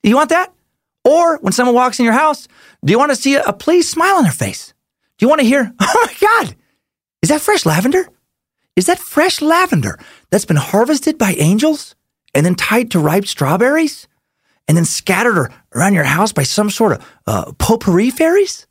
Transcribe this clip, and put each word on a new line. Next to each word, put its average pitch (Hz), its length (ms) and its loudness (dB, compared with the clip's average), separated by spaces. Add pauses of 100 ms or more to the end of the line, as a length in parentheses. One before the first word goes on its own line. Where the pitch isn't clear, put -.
Do 208 60 2
you 240 80 4
want 285 140 2
that? 359 220 -2 (520)
Or 330 320 4
when 196 160 -4
someone 247 200 0
walks 247 240 0
in 247 60 0
your 233 100 2
house, 294 360 0 (340)
do 143 80 0
you 226 80 4
want 285 140 2
to - 20 0
see 277 200 0
a, - 80 0
a 202 100 -2
pleased 339 340 0
smile 370 300 0
on 294 60 2
their 160 100 2
face? - 400 -8 (440)
Do 208 80 2
you 254 40 4
want 302 100 2
to 247 80 2
hear, 262 280 0
<laughs> - 40 -20
"Oh - 260 2
my - 140 -12
God, 427 360 0 (680)
is 160 80 -2
that 294 100 0
fresh 415 260 -2
lavender? 226 440 0 (680)
Is 185 120 0
that 359 120 0
fresh - 420 -2
lavender 302 560 0 (340)
that's 196 120 0
been 156 140 0
harvested 240 600 0
by 196 180 -2
angels 220 600 0 (380)
and 143 120 2
then 180 100 0
tied 240 360 -2
to 185 80 0
ripe 165 260 0
strawberries 247 840 -2 (580)
and 151 80 2
then 175 80 2
scattered 196 540 -2
ar-, 131 160 -4 (200)
around 185 200 0
your 160 100 0
house 165 300 -2
by 143 100 -2
some 208 260 -2
sort 202 220 -2
of, - 140 -6 (200)
uh, 104 320 -6
potpourri 220 520 0
fairies?" 339 600 -2